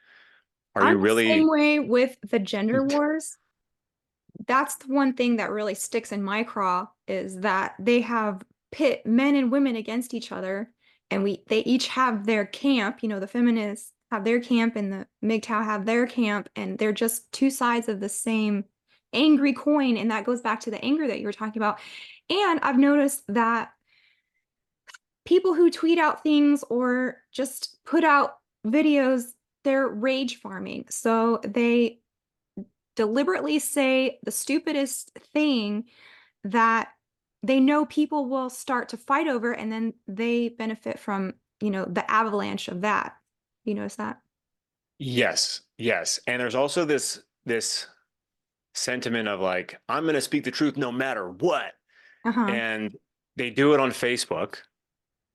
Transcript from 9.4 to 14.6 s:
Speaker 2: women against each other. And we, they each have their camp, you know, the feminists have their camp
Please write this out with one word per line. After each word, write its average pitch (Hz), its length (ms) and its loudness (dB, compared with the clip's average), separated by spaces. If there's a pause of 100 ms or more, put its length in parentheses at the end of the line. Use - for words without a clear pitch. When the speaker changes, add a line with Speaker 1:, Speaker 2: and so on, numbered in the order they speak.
Speaker 2:
women 269 240 2
against 226 380 -6
each 233 180 -8
other. 190 400 -6 (400)
And 196 120 0
we, 202 240 -2
they 220 120 2
each 247 300 2
have 233 360 0
their 214 200 2
camp, 233 580 0
you 226 60 -2
know, 202 100 -4
the 190 80 -6
feminists 226 640 0 (180)
have 208 140 -4
their 233 160 2
camp 233 380 2